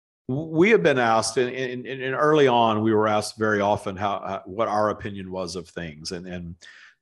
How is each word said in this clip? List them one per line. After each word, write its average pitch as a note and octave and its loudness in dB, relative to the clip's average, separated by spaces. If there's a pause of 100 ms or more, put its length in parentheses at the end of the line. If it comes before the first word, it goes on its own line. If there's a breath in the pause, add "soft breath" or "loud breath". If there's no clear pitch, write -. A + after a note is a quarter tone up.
(300)
We D#3+ 2
have G3+ 4
been C#3+ 4
asked, A2+ 2
and, B2 0
and, B2 -6
and C3 -6
early D3+ 4
on, A2+ 4
we A2 4
were G#2+ 4
asked G#2+ -2
very G#2+ 0
often G2+ 0
how, G2+ -2
uh, F#2 -8
what G2+ -4
our G#2 2
opinion G2 -8
was F#2 -8
of E2+ -12
things. E2 -12
And, F2+ -10
and F2 -12 (460 loud breath)